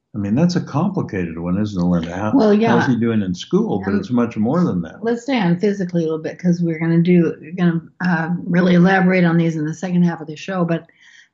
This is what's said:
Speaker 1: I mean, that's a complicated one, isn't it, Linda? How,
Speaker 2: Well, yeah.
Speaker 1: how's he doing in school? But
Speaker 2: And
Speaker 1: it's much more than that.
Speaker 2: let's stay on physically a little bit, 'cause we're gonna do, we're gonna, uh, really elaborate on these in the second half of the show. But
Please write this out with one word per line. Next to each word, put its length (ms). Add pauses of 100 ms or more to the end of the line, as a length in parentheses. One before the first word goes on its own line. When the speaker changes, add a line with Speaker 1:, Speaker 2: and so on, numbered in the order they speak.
(160)
Speaker 1:
I 20
mean, 180
that's 200
a 60
complicated 760
one, 200
isn't 220
it, 40
Linda? 300
How, 180
Speaker 2:
Well, 200
yeah. 260
Speaker 1:
how's 80
he 120
doing 220
in 140
school? 480
But 100
Speaker 2:
And 60
Speaker 1:
it's 120
much 260
more 260
than 180
that. 220
Speaker 2:
let's 200
stay 160
on 200
physically 420
a 40
little 160
bit, 180
'cause 220
we're 180
gonna 220
do, 380
we're 140
gonna, 280 (220)
uh, 260 (160)
really 280
elaborate 500
on 140
these 180
in 100
the 80
second 300
half 160
of 80
the 80
show. 300
But 220 (460)